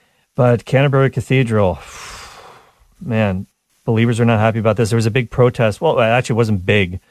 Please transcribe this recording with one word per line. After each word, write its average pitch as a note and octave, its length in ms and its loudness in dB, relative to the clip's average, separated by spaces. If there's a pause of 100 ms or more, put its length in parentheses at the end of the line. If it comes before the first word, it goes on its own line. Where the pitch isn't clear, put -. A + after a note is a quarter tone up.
(360)
But B2 300 2
Canterbury C3+ 460 2
Cathedral, A2 680 0 (640)
<sighs> - 600 -20
man, G#2+ 440 -2 (400)
believers A#2 340 0
are A#2+ 60 2
not A#2 140 2
happy A2+ 200 0
about G#2+ 160 0
this. A2 140 0
There A#2 80 0
was A2 80 2
a A2+ 60 0
big A#2+ 180 -2
protest. A#2+ 520 0
Well, D3+ 180 0
it A#2+ 40 4
actually A#2 340 0
wasn't G#2+ 280 -2
big, G2 340 0 (120)